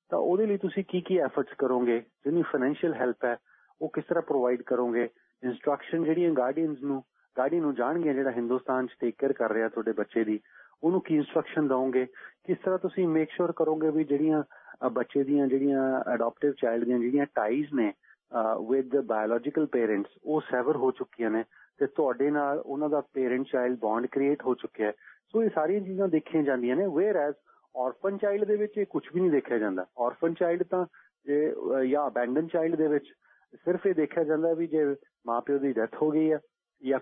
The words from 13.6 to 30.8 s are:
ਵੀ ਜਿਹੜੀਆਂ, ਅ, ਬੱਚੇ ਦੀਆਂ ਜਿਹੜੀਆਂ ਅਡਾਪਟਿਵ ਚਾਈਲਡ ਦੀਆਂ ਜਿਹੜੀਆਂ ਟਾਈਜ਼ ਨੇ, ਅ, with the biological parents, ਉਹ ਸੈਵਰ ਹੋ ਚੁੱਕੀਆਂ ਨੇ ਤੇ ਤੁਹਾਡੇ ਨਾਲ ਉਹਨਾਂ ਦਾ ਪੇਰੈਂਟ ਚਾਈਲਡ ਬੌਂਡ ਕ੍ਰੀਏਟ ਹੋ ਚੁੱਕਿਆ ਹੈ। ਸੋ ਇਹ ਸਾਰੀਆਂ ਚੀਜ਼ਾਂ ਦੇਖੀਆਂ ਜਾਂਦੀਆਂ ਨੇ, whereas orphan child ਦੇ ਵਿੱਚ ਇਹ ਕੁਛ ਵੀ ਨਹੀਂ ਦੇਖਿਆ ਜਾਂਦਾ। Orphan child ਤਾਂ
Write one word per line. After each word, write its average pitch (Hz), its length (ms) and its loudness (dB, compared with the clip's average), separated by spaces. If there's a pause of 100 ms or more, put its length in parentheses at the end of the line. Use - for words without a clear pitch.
ਵੀ 156 140 2
ਜਿਹੜੀਆਂ, 147 380 2 (440)
ਅ, - 20 2
ਬੱਚੇ 127 360 0
ਦੀਆਂ 139 220 2
ਜਿਹੜੀਆਂ 135 540 2 (140)
ਅਡਾਪਟਿਵ 120 380 0
ਚਾਈਲਡ 117 320 0
ਦੀਆਂ 123 140 2
ਜਿਹੜੀਆਂ 131 360 2
ਟਾਈਜ਼ 139 400 0
ਨੇ, 110 180 2
ਅ, - 680 -4
with 131 280 0
the 135 140 0
biological 117 640 0
parents, 110 600 0
ਉਹ 156 160 0
ਸੈਵਰ 127 360 -2
ਹੋ 131 140 2
ਚੁੱਕੀਆਂ 117 400 -4
ਨੇ 113 140 0 (340)
ਤੇ 139 80 0
ਤੁਹਾਡੇ 135 440 0
ਨਾਲ 147 280 0
ਉਹਨਾਂ 147 300 -4
ਦਾ 143 140 0 (100)
ਪੇਰੈਂਟ 127 340 -2
ਚਾਈਲਡ 123 320 0
ਬੌਂਡ 113 280 0
ਕ੍ਰੀਏਟ 139 360 0
ਹੋ 127 120 0
ਚੁੱਕਿਆ - 320 -6
ਹੈ। 107 60 0 (400)
ਸੋ 226 100 2
ਇਹ 214 120 2
ਸਾਰੀਆਂ 170 260 0
ਚੀਜ਼ਾਂ 190 280 -2
ਦੇਖੀਆਂ 160 340 0
ਜਾਂਦੀਆਂ 127 340 0
ਨੇ, 196 100 0
whereas 160 480 0 (520)
orphan 196 280 -4
child 202 320 0
ਦੇ 208 100 2
ਵਿੱਚ 208 220 -2
ਇਹ 202 80 0
ਕੁਛ - 280 -6
ਵੀ 180 60 2
ਨਹੀਂ 185 100 4
ਦੇਖਿਆ 127 280 2
ਜਾਂਦਾ। 95 280 -2 (200)
Orphan 165 260 -2
child 175 380 0
ਤਾਂ 180 160 -2 (400)